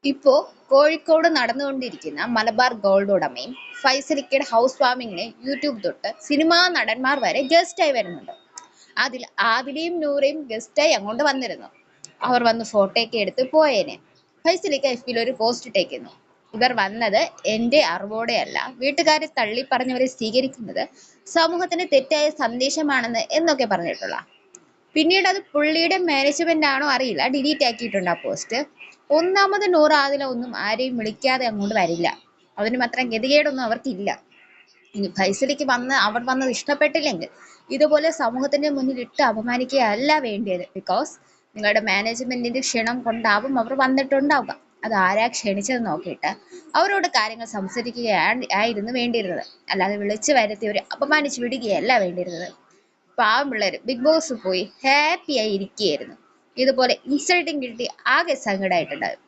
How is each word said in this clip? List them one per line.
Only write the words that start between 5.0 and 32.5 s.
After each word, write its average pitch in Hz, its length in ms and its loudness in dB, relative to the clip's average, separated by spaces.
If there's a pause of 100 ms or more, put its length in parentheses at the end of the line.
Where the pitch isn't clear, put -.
YouTube 277 320 -4
തൊട്ട് - 400 -6
സിനിമാ 330 460 4
നടന്മാർ 262 520 0
വരെ 233 220 0
ഗസ്റ്റായി 330 500 2
വരുന്നുണ്ട്. 180 400 -4 (680)
അതിൽ 247 280 -4 (140)
ആദിലയും 269 600 -2
നൂറയും 285 520 0
ഗസ്റ്റായി 294 400 0
അങ്ങോട്ട് 220 320 0
വന്നിരുന്നു. 254 440 -2 (540)
അവർ 247 220 2
വന്ന് 226 220 2
ഫോട്ടോയൊക്കെ 220 520 2
എടുത്ത് 214 340 -2
പോയേനെ. 269 460 4 (500)
ഫൈസലിക്ക 339 380 0
എഫ് 247 200 -2
ബിയിൽ 240 140 -2
ഒരു 233 120 0
പോസ്റ്റ് 233 360 -2
ഇട്ടേക്കുന്നു. 143 420 -4 (440)
"ഇവർ 247 200 2
വന്നത് 220 560 0 (160)
എൻ്റെ 233 360 2
അറിവോടെയല്ല, 208 960 -4
വീട്ടുകാരെ 302 500 0
തള്ളി 247 460 -4
പറഞ്ഞവരെ 254 340 0
സ്വീകരിക്കുന്നത് 240 840 -4 (400)
സമൂഹത്തിന് 339 680 0
തെറ്റായ 302 360 2
സന്ദേശമാണെന്ന്" 262 920 -2 (120)
എന്നൊക്കെ 302 340 2
പറഞ്ഞിട്ടുള്ള. 165 600 -4 (680)
പിന്നീട് 359 340 4
അത് 392 140 0 (120)
പുള്ളിയുടെ 320 440 2
മാനേജ്മെന്റ് 311 680 2
ആണോ 277 200 0
അറിയില്ല, 247 400 0
ഡിലീറ്റ് 285 380 0
ആക്കിയിട്ടുണ്ട് 208 440 -2
ആ 170 40 2
പോസ്റ്റ്. 202 500 -6 (480)
ഒന്നാമത് 392 640 2
നൂറ് 302 180 6
ആദില 277 320 2
ഒന്നും 247 340 -6
ആരെയും 233 400 -2
വിളിക്കാതെ 240 480 0
അങ്ങോട്ട് 208 300 -2
വരില്ല. 170 420 0 (400)